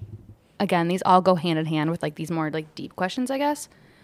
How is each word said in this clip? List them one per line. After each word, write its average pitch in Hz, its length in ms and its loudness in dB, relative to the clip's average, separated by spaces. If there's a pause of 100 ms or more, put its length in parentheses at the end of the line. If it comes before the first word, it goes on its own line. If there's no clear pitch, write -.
(600)
again, 175 280 2
these 180 160 0
all 185 160 6
go 185 140 6
hand 165 240 0
in 160 80 0
hand 156 240 0
with, 170 120 -4
like, 151 140 -4
these 160 140 -8
more, 160 200 -2
like, 156 240 -8
deep - 220 -12
questions, 240 340 -4
I 269 80 -2
guess. 285 300 -2 (360)